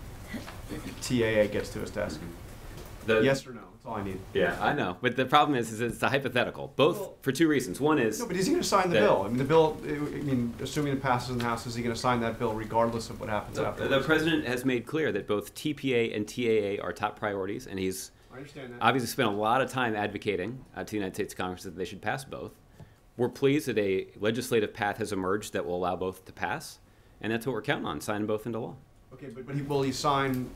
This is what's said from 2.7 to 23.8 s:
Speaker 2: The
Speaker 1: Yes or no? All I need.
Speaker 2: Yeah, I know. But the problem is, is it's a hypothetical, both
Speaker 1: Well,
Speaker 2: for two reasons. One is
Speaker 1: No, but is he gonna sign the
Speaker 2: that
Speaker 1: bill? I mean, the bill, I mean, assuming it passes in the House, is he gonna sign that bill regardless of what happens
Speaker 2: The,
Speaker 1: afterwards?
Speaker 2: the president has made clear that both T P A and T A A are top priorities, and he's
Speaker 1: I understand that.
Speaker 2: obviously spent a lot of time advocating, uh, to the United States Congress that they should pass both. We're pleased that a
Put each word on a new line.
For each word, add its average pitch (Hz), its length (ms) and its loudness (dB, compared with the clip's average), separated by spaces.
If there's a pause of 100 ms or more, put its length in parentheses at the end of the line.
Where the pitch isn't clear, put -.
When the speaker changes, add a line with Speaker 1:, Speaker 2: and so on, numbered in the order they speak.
Speaker 2:
The 110 160 6
Speaker 1:
Yes 135 260 4
or 123 60 -12
no? 110 140 -14 (200)
All 113 80 -6
I 101 80 -4
need. 95 160 -6 (140)
Speaker 2:
Yeah, 87 280 2
I 123 120 2
know. 98 280 -2
But 120 140 2
the 131 100 2
problem 147 320 6
is, 113 140 0
is 110 80 -6
it's 117 240 -2
a 131 60 4
hypothetical, 113 640 0
both 208 240 6
Speaker 1:
Well, - 220 -8
Speaker 2:
for 135 100 0
two 160 160 6
reasons. 123 320 2
One 151 180 4
is 110 220 2
Speaker 1:
No, 240 80 -4
but - 80 -4
is 185 100 2
he - 60 2
gonna 359 120 2
sign 185 260 4
the 170 60 4
Speaker 2:
that 107 60 8
Speaker 1:
bill? 139 220 6
I 101 60 -2
mean, 120 80 0
the 135 80 2
bill, 156 380 6
I - 60 -6
mean, 143 720 -2
assuming 143 340 -2
it 127 80 -2
passes 123 280 2
in 123 80 -2
the 120 80 -2
House, 117 200 -2
is 120 80 -6
he 120 80 -4
gonna 117 140 0
sign 123 260 2
that 113 160 0
bill 113 160 0
regardless 113 560 0
of 107 100 -10
what 107 100 -8
happens 104 280 -4
Speaker 2:
The, - 80 0
Speaker 1:
afterwards? 104 280 -2
Speaker 2:
the 135 80 4
president 156 440 2
has 127 200 -2
made 123 200 2
clear 147 280 0
that 98 140 -2
both 104 280 -2
T 151 180 -4
P 131 220 0
A 117 180 2
and 107 140 -2
T 120 220 -2
A 101 280 4
A - 20 -4
are 90 120 -4
top 104 260 -4
priorities, 101 500 -4
and 95 120 -6
he's 92 320 -2 (200)
Speaker 1:
I 120 60 -16
understand 135 360 -14
that. 120 80 -8
Speaker 2:
obviously 120 260 4
spent 117 220 2
a - 20 0
lot 107 300 2
of 110 100 -2
time 123 240 0
advocating, 104 680 -4 (120)
uh, 92 80 -8
to - 80 -12
the 110 60 -2
United 95 180 -2
States 98 180 -4
Congress 90 300 -6
that 87 140 -12
they 92 80 -4
should 90 160 -10
pass 131 240 -4
both. - 260 -10 (640)
We're 120 140 2
pleased 139 380 2
that 110 120 2
a 95 280 2 (120)